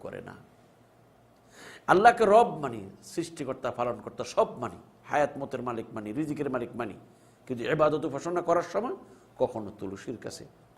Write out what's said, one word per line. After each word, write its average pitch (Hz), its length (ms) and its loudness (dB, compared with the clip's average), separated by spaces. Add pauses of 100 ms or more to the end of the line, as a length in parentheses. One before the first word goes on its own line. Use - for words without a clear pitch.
করে 95 200 -12
না। - 360 -18 (1300)
আল্লাহকে 226 400 8
রব 196 320 6
মানি, 113 320 -8 (120)
সৃষ্টিকর্তা 131 680 -6
পালনকর্তা 117 540 -4
সব 214 340 2
মানি, 110 180 -6 (280)
হায়াত 143 340 2
মতের 131 240 -6
মালিক 120 300 -4
মানি, 107 200 -8
রিজিকের 147 380 -2
মালিক 123 240 -2
মানি, 110 200 -6 (520)
কিন্তু 117 240 -4
ইবাদত 151 340 4
উপাসনা 165 360 -2
করার 170 220 2
সময় 233 340 -4 (420)
কখনো 110 320 -2
তুলসীর 98 460 -10
কাছে, - 280 -12 (340)